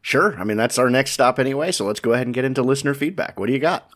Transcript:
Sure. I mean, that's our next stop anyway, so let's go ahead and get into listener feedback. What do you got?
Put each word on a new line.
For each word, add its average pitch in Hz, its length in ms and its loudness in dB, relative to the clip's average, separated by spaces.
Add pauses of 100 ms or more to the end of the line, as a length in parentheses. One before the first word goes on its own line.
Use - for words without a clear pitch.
Sure. 175 340 2
I 87 60 -6
mean, 107 120 -2
that's 113 220 0
our 127 140 4
next 131 200 2
stop 127 280 2
anyway, 139 320 0
so 143 120 -2
let's 104 160 -4
go 117 140 2
ahead 123 140 0
and 123 60 -4
get 127 120 0
into 131 160 0
listener 139 320 0
feedback. 143 460 -6
What 98 80 -4
do 123 60 2
you 135 60 0
got? 160 360 -2